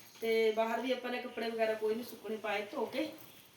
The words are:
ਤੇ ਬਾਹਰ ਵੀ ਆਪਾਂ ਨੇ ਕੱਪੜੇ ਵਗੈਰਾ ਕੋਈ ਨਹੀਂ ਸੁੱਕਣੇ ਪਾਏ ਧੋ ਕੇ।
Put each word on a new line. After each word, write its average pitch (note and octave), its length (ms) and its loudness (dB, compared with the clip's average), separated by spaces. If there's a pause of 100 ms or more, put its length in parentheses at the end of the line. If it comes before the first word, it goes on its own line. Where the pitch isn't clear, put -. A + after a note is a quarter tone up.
(200)
ਤੇ A3 360 4
ਬਾਹਰ A3+ 240 2
ਵੀ B3+ 120 2
ਆਪਾਂ B3 180 -2
ਨੇ B3 80 -2
ਕੱਪੜੇ A#3 320 -4
ਵਗੈਰਾ A3 240 2
ਕੋਈ G#3+ 200 2
ਨਹੀਂ A#3+ 100 -4
ਸੁੱਕਣੇ A3 320 -6
ਪਾਏ G#3 360 -2
ਧੋ C4 120 0
ਕੇ। D4+ 240 0 (480)